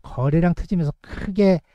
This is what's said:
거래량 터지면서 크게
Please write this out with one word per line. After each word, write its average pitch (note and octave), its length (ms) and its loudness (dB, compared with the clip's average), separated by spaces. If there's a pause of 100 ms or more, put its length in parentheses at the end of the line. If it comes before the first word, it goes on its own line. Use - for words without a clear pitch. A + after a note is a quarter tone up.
거래량 D#3 500 0
터지면서 D#3+ 480 -2
크게 F#3+ 600 0 (140)